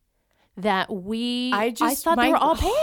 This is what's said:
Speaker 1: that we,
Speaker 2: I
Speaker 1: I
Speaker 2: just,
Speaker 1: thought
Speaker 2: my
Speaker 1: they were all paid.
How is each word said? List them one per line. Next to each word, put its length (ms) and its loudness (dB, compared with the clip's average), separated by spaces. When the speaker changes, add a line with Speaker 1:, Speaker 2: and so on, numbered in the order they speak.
Speaker 1:
that 340 0
we, 600 -4
Speaker 2:
I 100 0
Speaker 1:
I 60 0
Speaker 2:
just, 340 -2
Speaker 1:
thought 120 2
Speaker 2:
my 100 4
Speaker 1:
they 60 4
were 40 4
all 200 2
paid. 140 0